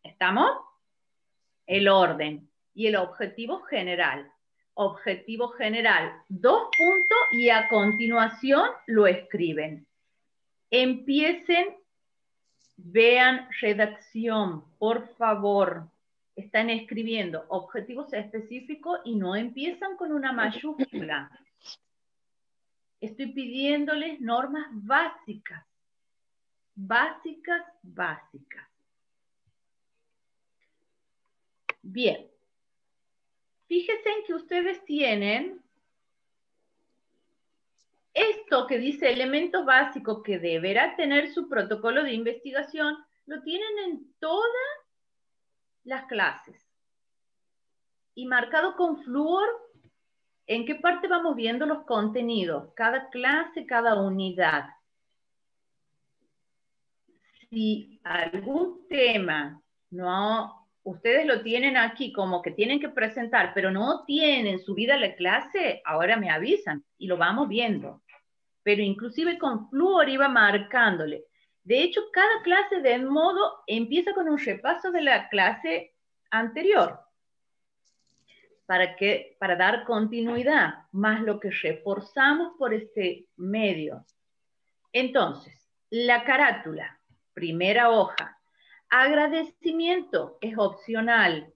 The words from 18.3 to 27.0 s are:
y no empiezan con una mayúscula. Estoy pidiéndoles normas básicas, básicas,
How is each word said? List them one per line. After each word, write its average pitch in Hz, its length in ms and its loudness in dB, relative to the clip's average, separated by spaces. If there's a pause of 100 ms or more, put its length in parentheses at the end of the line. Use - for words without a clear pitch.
y 233 100 -6
no 185 200 -2
empiezan 294 600 -6
con 330 140 -6
una 269 220 -4
mayúscula. 220 1000 -6 (1700)
Estoy 226 340 -10
pidiéndoles 285 880 -2
normas 269 520 -4
básicas, 220 920 -4 (1120)
básicas, 311 840 -4 (220)